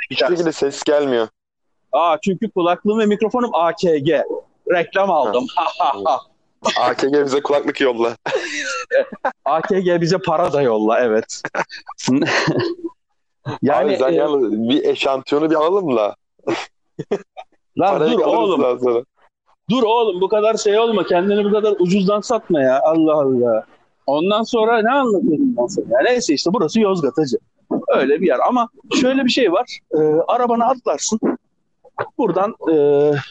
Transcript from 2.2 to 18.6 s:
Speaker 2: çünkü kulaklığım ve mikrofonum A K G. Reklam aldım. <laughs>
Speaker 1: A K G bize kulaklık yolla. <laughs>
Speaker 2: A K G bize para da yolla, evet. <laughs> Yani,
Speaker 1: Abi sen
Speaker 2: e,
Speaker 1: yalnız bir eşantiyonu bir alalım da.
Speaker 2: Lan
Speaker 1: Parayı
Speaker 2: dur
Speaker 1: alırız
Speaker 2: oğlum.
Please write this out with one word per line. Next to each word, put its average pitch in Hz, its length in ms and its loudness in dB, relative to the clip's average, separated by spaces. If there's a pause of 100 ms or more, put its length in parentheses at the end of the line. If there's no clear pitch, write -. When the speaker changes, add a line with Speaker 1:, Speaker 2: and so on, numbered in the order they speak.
Speaker 2:
çünkü 196 300 -2
kulaklığım 180 480 0
ve 214 60 2
mikrofonum 226 480 0
A 165 200 0
K 165 260 0
G. 135 240 0 (480)
Reklam 185 400 0
aldım. 127 400 0
<laughs> - 1300 -4
Speaker 1:
A 123 140 2
K 135 160 -2
G 143 160 2
bize 139 160 0
kulaklık 143 400 -2
yolla. 117 340 0 (640)
<laughs> - 680 -4
Speaker 2:
A 151 160 0
K 190 180 -2
G 175 220 0
bize 170 160 0
para 170 360 -2
da 143 80 2
yolla, 110 380 2
evet. 113 420 -2 (680)
<laughs> 135 120 2 (1400)
Yani, 139 300 2
Speaker 1:
Abi - 60 -2
sen 165 160 0
Speaker 2:
e, - 20 2
Speaker 1:
yalnız 113 540 0
bir 143 140 0
eşantiyonu 139 680 0
bir 160 60 2
alalım 160 420 0
da. 104 180 0 (1600)
Speaker 2:
Lan 185 180 2
Speaker 1:
Parayı 196 200 2
Speaker 2:
dur 170 40 2
Speaker 1:
alırız - 180 2
Speaker 2:
oğlum. 190 220 0